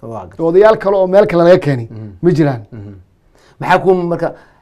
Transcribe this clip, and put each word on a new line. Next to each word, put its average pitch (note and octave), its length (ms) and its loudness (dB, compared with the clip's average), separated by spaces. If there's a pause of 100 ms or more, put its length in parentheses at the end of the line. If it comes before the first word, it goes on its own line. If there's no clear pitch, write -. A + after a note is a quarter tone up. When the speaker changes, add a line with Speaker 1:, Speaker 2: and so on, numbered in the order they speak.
Speaker 1:
Waa A2 240 -14
gartay. D#3+ 200 -6
Speaker 2:
Odayaal G#3 320 4
kale G3 180 -2
oo F#3+ 100 0
meel G3+ 200 2
kale F3 180 0
laga F3 140 6
keenay B2 320 -4
Speaker 1:
Mhm. G#2+ 200 -16 (120)
Speaker 2:
ma F3 80 2
jiraan. C#3 320 -2 (100)
Speaker 1:
Mhm. G#2 200 -16 (680)
Maxaa F3+ 180 2
kuu F#3 160 0
marka E3+ 400 -4 (280)